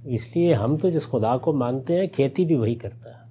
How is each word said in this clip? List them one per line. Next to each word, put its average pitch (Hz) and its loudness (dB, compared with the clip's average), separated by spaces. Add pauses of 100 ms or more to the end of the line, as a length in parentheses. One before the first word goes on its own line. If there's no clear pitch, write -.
इसलिए 170 0
हम 120 2
तो 180 0
जिस 160 -2
खुदा 117 0
को 143 0
मानते 131 0
हैं, 185 0
खेती 143 0
भी 165 2
वही 117 2
करता - -12
है। - -20